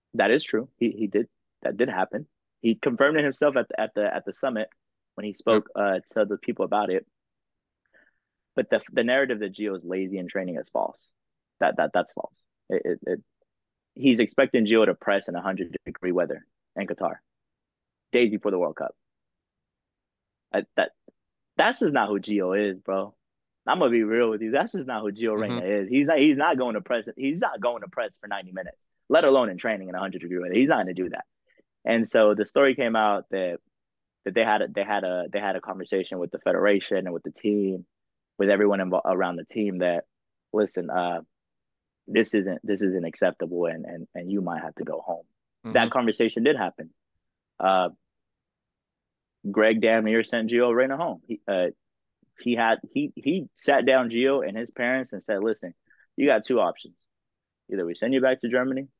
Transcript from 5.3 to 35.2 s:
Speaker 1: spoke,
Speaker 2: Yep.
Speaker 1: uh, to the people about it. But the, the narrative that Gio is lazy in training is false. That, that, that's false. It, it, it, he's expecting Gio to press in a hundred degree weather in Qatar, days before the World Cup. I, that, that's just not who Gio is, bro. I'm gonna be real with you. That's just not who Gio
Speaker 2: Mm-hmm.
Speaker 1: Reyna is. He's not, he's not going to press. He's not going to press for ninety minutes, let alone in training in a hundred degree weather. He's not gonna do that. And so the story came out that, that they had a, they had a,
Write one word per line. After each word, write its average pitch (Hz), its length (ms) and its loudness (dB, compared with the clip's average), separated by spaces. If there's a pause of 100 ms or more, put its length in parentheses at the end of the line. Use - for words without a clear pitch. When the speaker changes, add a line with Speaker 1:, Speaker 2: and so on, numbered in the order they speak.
Speaker 1:
spoke, 110 420 0
Speaker 2:
Yep. 101 80 0
Speaker 1:
uh, 95 140 0 (220)
to 104 40 2
the 101 140 -4
people 113 260 -4
about 101 260 0
it. 92 160 -2 (1500)
But - 160 -2
the, 113 100 2 (120)
the 120 120 0
narrative 127 360 0
that 98 140 -6
Gio 101 220 -4
is 87 80 -14
lazy 95 320 -4
in 90 120 -8
training 90 280 -6
is - 140 -8
false. - 280 -4 (600)
That, - 160 2
that, - 160 0
that's 87 220 -2
false. - 200 -14 (360)
It, - 140 -2
it, 87 220 -2
it, - 140 -4 (720)
he's 123 260 4
expecting 123 460 2
Gio 110 200 6
to 92 80 2
press 98 340 0
in 87 60 -8
a 87 80 -6
hundred 92 420 -6
degree 87 280 -6
weather 82 340 -4 (300)
in 98 100 -6
Qatar, 82 300 -6 (960)
days 120 180 4
before 104 200 -2
the 92 80 0
World 82 180 -2
Cup. - 180 -6 (1600)
I, 101 80 0 (140)
that, - 160 0 (640)
that's 214 220 2
just 175 120 2
not 113 160 2
who 101 120 -2
Gio 101 500 0
is, 92 80 -8
bro. 95 360 -4 (520)
I'm 156 140 2
gonna 135 100 4
be 117 120 4
real 113 280 2
with 107 100 -4
you. 110 100 -6
That's 151 220 0
just 151 140 -6
not 113 160 -6
who 104 100 -4
Gio 110 200 -2
Speaker 2:
Mm-hmm. 107 100 -2
Speaker 1:
Reyna 104 240 -4
is. 101 220 -2
He's 139 180 2
not, 156 120 4
he's 143 180 6
not 151 200 2
going 123 180 -2
to 104 60 -6
press. 113 240 -4 (120)
He's 143 240 -4
not 156 200 -4
going 120 220 -4
to 98 60 -14
press 110 320 -6
for 104 80 -16
ninety 95 240 -10
minutes, 92 240 -12 (320)
let 160 160 4
alone 135 260 6
in 90 80 -8
training 95 300 -4
in 87 60 -8
a 90 40 -6
hundred 92 240 -6
degree 87 160 -6
weather. 90 160 -4
He's 131 140 6
not 151 100 4
gonna 92 160 -4
do 90 160 -4
that. 71 140 -8 (600)
And 113 220 2
so 107 280 6
the 104 120 0
story 139 280 4
came 117 220 -2
out 104 340 2
that, 90 280 -4 (640)
that 98 100 -4
they 113 100 4
had 107 180 2
a, - 60 -2
they 101 140 -2
had 101 220 -2
a, 90 280 -2